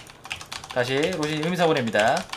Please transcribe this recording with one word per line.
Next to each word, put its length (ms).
다시 380
로신이 360
음사 180
보냅니다. 560